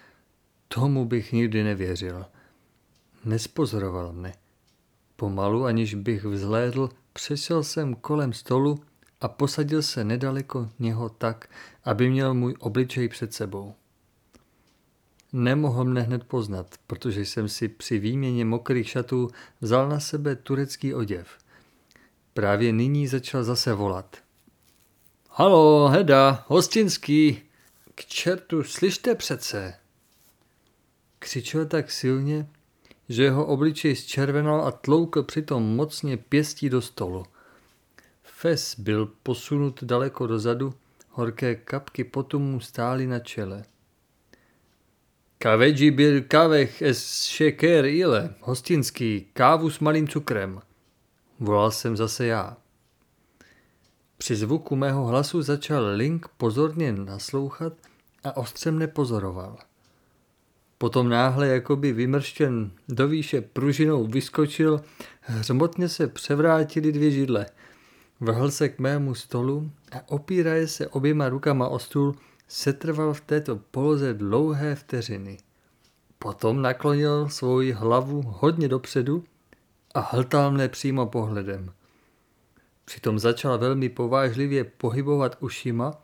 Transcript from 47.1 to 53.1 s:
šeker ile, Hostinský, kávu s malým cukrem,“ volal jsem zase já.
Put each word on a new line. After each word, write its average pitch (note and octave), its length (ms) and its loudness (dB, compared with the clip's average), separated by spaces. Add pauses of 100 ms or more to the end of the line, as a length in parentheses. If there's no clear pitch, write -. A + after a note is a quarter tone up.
šeker D#3 600 4
ile, C#3+ 560 2
Hostinský, B2 920 -2
kávu D#3 380 6
s - 100 -12
malým D3+ 280 2
cukrem,“ G#2 520 -4 (800)
volal G#2 300 4
jsem A2+ 260 -2
zase A2+ 300 -2
já. A2+ 300 -2 (1600)